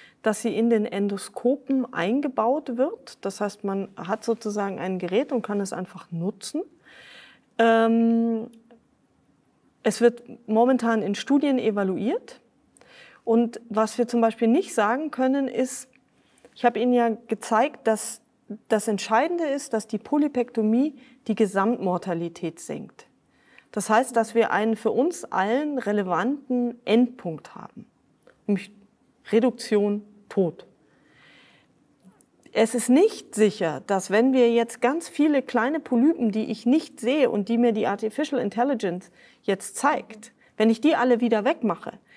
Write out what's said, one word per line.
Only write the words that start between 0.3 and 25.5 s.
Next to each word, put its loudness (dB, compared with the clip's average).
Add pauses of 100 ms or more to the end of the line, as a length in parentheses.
sie -2
in 2
den 2
Endoskopen -2
eingebaut -2
wird. -4
Das -8
heißt, -6
man -4
hat -6
sozusagen -4
ein -4
Gerät -2
und -2
kann -4
es -6
einfach -12
nutzen. -6 (960)
Ähm, 2 (1300)
es 0
wird 2 (240)
momentan 2
in -2
Studien 0
evaluiert. -2 (840)
Und 2
was 0
wir 0
zum 0
Beispiel 2
nicht 2
sagen 0
können, 0
ist, -6 (640)
ich -4
habe 2
Ihnen 2
ja 4 (180)
gezeigt, -2
dass -2 (460)
das 0
Entscheidende 0
ist, -4
dass -4
die -6
Polypektomie 0 (320)
die -2
Gesamtmortalität -2
senkt. -14 (680)
Das -4
heißt, 2
dass 0
wir 2
einen 0
für -2
uns 0
allen -2